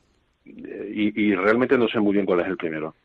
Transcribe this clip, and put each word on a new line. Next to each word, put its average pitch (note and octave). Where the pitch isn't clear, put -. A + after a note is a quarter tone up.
y, G#2
y G2+
realmente A#2
no A#2
sé A#2
muy G2+
bien G2
cuál F#2
es E2+
el F#2
primero. D#2+